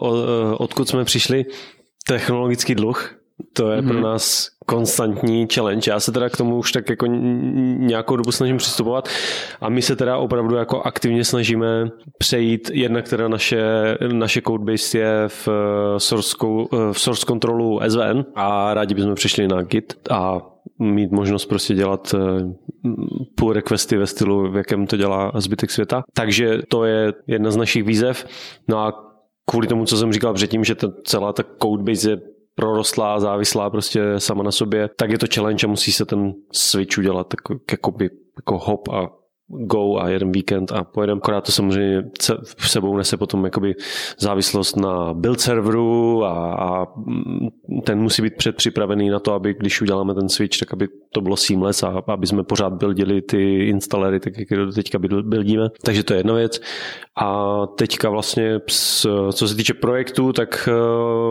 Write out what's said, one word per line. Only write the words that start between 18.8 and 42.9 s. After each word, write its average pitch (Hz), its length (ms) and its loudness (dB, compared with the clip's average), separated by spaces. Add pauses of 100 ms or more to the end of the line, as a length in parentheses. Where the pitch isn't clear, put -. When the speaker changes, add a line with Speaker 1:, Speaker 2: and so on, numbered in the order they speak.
Speaker 1:
bychom 101 200 2
přešli 98 340 2
na 92 140 2
Git - 320 -2 (160)
a 92 280 0 (400)
mít 104 320 2
možnost 101 360 0
prostě - 280 0
dělat, 98 400 0
eh, 95 300 2 (920)
pull 110 160 2
requesty 104 440 0
ve 101 100 2
stylu, 98 440 0
v 95 60 -2
jakém 101 300 0
to 107 100 -2
dělá 98 380 0
zbytek 101 360 -2
světa. 123 320 -2 (120)
Takže 113 440 2 (100)
to 117 160 2
je 110 280 2 (140)
jedna 110 240 0
z 107 60 2
našich 113 280 2
výzev. 113 420 0 (420)
No 110 100 2
a 107 140 0 (540)
kvůli 117 200 2
tomu, 113 180 2
co 110 120 0
jsem 113 160 2
říkal 107 220 0
předtím, 104 300 0
že 110 100 2
ta, - 140 -2 (160)
celá 104 280 -2
ta 107 100 -2 (200)
codebase 104 480 2
je 107 60 2 (380)
prorostlá, 107 680 0
závislá 101 500 0
prostě 107 320 0 (160)
sama 101 240 -2
na 104 80 0
sobě, 107 460 0
tak 110 140 0
je 113 80 2
to 120 160 -2
challenge 107 320 0
a 107 40 2
musí 104 220 0
se - 120 0
ten 101 280 -2 (200)
switch - 460 0
udělat 92 360 0
jako, - 260 -6 (100)
jakoby, 98 400 -2 (280)
jako 95 200 -2
hop 104 300 -2
a 90 220 -4 (420)
go 104 440 0
a 92 120 -2
jeden 92 240 0
víkend 95 400 0
a 98 120 -2
pojedem. 104 340 -2
Akorát 101 260 0
to - 80 -2
samozřejmě 98 500 2 (160)
ce-, - 180 0 (200)
v - 140 -4
sebou 101 260 0